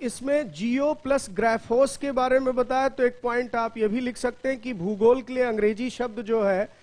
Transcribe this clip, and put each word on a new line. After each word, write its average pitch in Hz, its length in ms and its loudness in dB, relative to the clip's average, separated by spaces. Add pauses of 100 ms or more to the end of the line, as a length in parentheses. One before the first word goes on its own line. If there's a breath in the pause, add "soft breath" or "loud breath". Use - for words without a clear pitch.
इसमें 262 500 -2
जियो 247 420 0
प्लस 269 360 -2
ग्राफोस 233 640 2
के 277 160 -4
बारे 254 260 4
में 254 160 0
बताया, 254 340 2
तो 269 140 -2
एक 240 200 2
पॉइंट 240 340 -2
आप 226 220 -2
ये 214 100 2
भी 226 120 0
लिख 247 160 -4
सकते 247 320 -4
हैं 269 120 -2
कि 254 120 -6
भूगोल 214 500 2
के 247 100 -12
लिए 254 120 0
अंग्रेजी 220 460 0
शब्द 240 320 -6
जो 220 200 0
है 196 260 2 (140 soft breath)